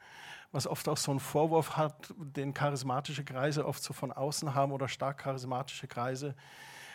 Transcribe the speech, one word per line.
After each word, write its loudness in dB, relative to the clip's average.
was 0
oft 0
auch 2
so 2
einen 4
Vorwurf 4
hat, 0
den -4
charismatische 0
Kreise 2
oft -2
so -6
von -4
außen -2
haben 6
oder 0
stark -2
charismatische -4
Kreise. -2